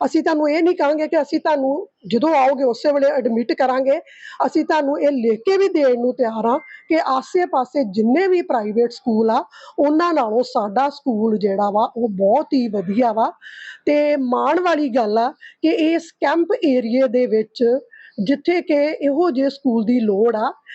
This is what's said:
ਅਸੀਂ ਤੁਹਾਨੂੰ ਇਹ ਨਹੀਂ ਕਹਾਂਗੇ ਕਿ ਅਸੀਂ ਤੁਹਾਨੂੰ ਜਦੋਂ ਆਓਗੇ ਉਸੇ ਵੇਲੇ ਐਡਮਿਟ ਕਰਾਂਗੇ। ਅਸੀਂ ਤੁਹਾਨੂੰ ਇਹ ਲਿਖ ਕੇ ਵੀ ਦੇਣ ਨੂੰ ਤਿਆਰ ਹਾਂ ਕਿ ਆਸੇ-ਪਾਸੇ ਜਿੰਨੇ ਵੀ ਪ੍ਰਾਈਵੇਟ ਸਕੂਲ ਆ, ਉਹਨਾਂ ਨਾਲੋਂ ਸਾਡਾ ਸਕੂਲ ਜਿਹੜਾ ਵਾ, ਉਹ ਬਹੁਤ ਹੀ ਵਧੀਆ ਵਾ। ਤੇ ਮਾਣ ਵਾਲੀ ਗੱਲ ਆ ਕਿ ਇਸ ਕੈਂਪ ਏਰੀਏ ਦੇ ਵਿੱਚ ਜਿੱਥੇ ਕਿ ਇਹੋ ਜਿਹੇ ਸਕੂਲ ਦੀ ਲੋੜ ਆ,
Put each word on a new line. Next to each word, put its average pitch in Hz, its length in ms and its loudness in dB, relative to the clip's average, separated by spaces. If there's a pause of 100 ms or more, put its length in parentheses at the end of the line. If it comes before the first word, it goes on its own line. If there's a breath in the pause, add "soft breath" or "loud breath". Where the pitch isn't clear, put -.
ਅਸੀਂ 311 180 0
ਤੁਹਾਨੂੰ 302 260 0
ਇਹ 330 140 0
ਨਹੀਂ 349 120 2
ਕਹਾਂਗੇ 311 320 0
ਕਿ 320 140 0
ਅਸੀਂ 311 180 -4
ਤੁਹਾਨੂੰ 294 480 -2 (200)
ਜਦੋਂ 240 280 0
ਆਓਗੇ 269 280 2
ਉਸੇ 254 280 0
ਵੇਲੇ 277 160 2
ਐਡਮਿਟ 240 460 0
ਕਰਾਂਗੇ। 269 460 0 (460 loud breath)
ਅਸੀਂ 302 200 0
ਤੁਹਾਨੂੰ 302 360 0
ਇਹ 285 100 2
ਲਿਖ 226 280 0
ਕੇ 381 180 0
ਵੀ 381 120 2
ਦੇਣ 277 300 2
ਨੂੰ 247 160 -2
ਤਿਆਰ 220 300 -2
ਹਾਂ 254 140 0
ਕਿ - 460 -4
ਆਸੇ-ਪਾਸੇ 277 800 -2
ਜਿੰਨੇ 226 440 0
ਵੀ 359 140 2
ਪ੍ਰਾਈਵੇਟ 233 500 -2
ਸਕੂਲ 226 380 -2
ਆ, 254 160 0 (340 loud breath)
ਉਹਨਾਂ 311 340 2
ਨਾਲੋਂ 247 300 0
ਸਾਡਾ 220 460 -2
ਸਕੂਲ 220 480 -2
ਜਿਹੜਾ 202 320 0
ਵਾ, 214 280 0
ਉਹ 233 120 -2
ਬਹੁਤ 202 440 2
ਹੀ 247 140 0
ਵਧੀਆ 208 460 0
ਵਾ। 226 180 0 (540 loud breath)
ਤੇ 294 300 2
ਮਾਣ 254 440 0
ਵਾਲੀ 311 300 0
ਗੱਲ 220 280 0
ਆ 240 140 0 (300 loud breath)
ਕਿ 311 80 2
ਇਸ 330 420 0
ਕੈਂਪ 330 360 0 (180)
ਏਰੀਏ 254 420 2
ਦੇ 247 200 0
ਵਿੱਚ 226 520 0 (440 loud breath)
ਜਿੱਥੇ 285 380 0
ਕਿ 320 120 -2 (280)
ਇਹੋ 294 300 0
ਜਿਹੇ 269 180 0
ਸਕੂਲ 226 360 -2
ਦੀ 247 140 2
ਲੋੜ 220 360 0
ਆ, 240 180 -4 (220 loud breath)